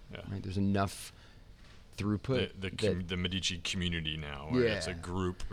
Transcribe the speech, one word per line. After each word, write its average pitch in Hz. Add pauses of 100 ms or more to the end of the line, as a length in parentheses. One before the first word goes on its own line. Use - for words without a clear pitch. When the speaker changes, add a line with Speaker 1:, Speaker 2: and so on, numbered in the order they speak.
(120)
Speaker 1:
Yeah. - (100)
Speaker 2:
Right? 98
There's 95
enough 98 (840)
throughput 104 (100)
Speaker 1:
The, 95
the -
Speaker 2:
that -
Speaker 1:
com-, 92
the 92
Medici 90
community 85
now, 73
where 123
it's 101
a 92
Speaker 2:
Yeah. 87
Speaker 1:
group 90 (100)